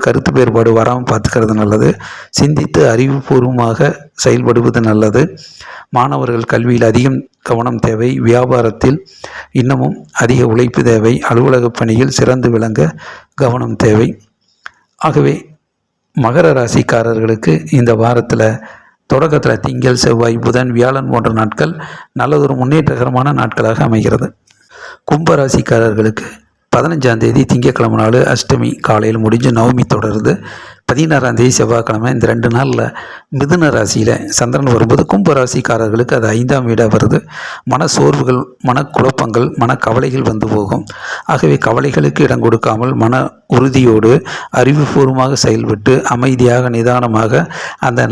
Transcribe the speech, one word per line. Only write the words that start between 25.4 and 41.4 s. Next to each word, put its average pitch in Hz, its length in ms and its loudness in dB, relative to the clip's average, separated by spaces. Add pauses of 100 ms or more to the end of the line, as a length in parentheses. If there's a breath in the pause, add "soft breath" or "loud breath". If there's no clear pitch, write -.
பதினஞ்சாம் 127 500 0
தேதி 117 220 2
திங்கட்கிழமை 120 540 0
நாள் 110 180 2 (140)
அஷ்டமி 123 380 -2 (180)
காலையில் 110 360 0
முடிஞ்சு 117 300 0
நவமி 120 400 2
தொடருது. 110 400 -2 (560 loud breath)
பதினாறாம் 131 500 0
தேதி 123 180 4
செவ்வாய்க்கிழமை. 113 560 0
இந்த 113 140 0
ரெண்டு 117 220 0
நாள்ல 120 340 0 (560 loud breath)
மிதுன 151 340 2
ராசியில 113 380 0 (280)
சந்திரன் 131 340 0
வரும்போது 117 380 2
கும்பராசிக்காரர்களுக்கு 123 1080 0
அது 113 100 0
ஐந்தாம் 123 400 0
வீடா 113 260 2
வருது. 110 240 2 (540 loud breath)
மன 156 220 0
சோர்வுகள், 139 460 2 (260)
மனக்குழப்பங்கள், 127 800 0 (160)
மனக்கவலைகள் 127 680 -2
வந்து 110 180 -2
போகும். 107 360 -2 (420 loud breath)
ஆகவே 156 300 2 (100)